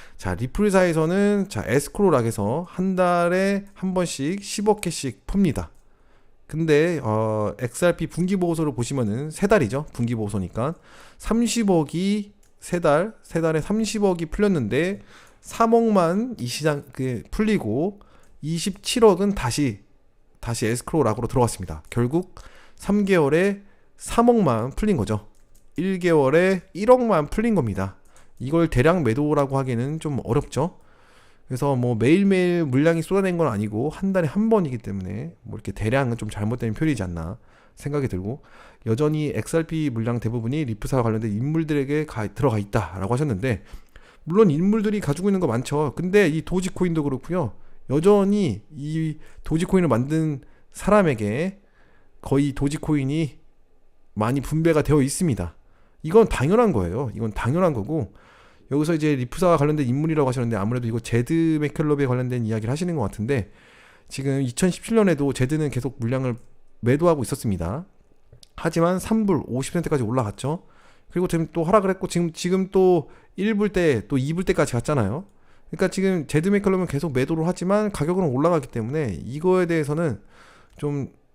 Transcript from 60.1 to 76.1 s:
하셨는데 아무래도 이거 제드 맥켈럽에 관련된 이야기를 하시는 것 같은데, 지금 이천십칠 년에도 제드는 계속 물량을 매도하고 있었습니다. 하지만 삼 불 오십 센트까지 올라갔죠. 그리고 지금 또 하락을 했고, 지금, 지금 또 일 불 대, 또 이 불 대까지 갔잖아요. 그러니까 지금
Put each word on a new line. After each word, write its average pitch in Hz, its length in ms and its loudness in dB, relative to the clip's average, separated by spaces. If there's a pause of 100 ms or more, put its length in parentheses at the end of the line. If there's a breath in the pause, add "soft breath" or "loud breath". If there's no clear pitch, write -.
하셨는데 120 300 -2
아무래도 117 300 -2
이거 113 120 -2
제드 156 640 0
맥켈럽에 147 440 0
관련된 123 400 -2
이야기를 110 240 -2
하시는 170 260 -2
것 139 60 -2
같은데, 104 500 -2 (580 loud breath)
지금 139 320 -2
이천십칠 175 540 -2
년에도 151 360 4
제드는 147 380 0
계속 127 300 -6
물량을 123 360 -2 (460)
매도하고 143 420 2
있었습니다. 104 600 -4 (720)
하지만 175 440 0
삼 220 260 0
불 180 200 2
오십 127 280 -6
센트까지 156 300 0
올라갔죠. 127 600 -2 (460 soft breath)
그리고 180 180 -2
지금 165 260 0
또 165 100 0
하락을 196 260 4
했고, 190 180 -2
지금, 170 260 -2
지금 190 360 0
또 185 380 4 (300 loud breath)
일 214 180 0
불 208 140 2
대, 160 380 2
또 143 100 0
이 139 160 -2
불 180 100 -4
대까지 160 300 0
갔잖아요. 123 520 -2 (440 soft breath)
그러니까 180 200 -2
지금 185 380 -2